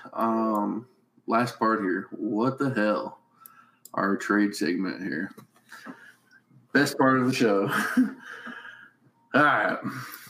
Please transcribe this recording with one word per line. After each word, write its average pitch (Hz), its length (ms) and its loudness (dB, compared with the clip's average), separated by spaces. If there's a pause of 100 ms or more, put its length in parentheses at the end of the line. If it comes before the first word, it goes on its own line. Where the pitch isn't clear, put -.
(120)
um, 320 720 0 (400)
last 120 320 0
part 110 220 2
here. 92 320 -2
What 117 460 -2
the 139 120 0
hell? 107 480 0 (760)
Our 95 220 0
trade 101 380 2
segment 87 480 -2
here. 90 300 -6 (1400)
Best 143 260 2
part 131 200 6
of 127 80 2
the 131 80 0
show. 107 340 2 (280)
<laughs> - 1400 -6
All 139 80 6
right. 123 360 2 (520)